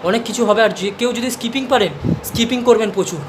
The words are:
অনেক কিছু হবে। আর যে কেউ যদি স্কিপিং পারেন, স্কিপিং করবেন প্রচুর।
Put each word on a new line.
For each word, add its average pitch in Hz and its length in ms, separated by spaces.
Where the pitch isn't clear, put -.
অনেক 208 260
কিছু 226 200
হবে। 208 140
আর 208 180
যে 196 180
কেউ 240 140
যদি 240 180
স্কিপিং 240 320
পারেন, 202 200
স্কিপিং 233 380
করবেন 220 280
প্রচুর। 175 380